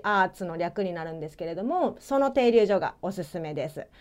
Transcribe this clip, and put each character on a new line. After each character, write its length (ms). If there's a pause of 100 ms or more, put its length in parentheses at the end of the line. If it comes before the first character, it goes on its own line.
ア 220
ー 40
ツ 160
の 100
略 280
に 100
な 100
る 100
ん 60
で 100
す 60
け 100
れ 100
ど 80
も、 360
そ 200
の 100
停 220
留 160
所 120
が 220
お 100
す 120
す 160
め 160
で 140
す。 180 (140)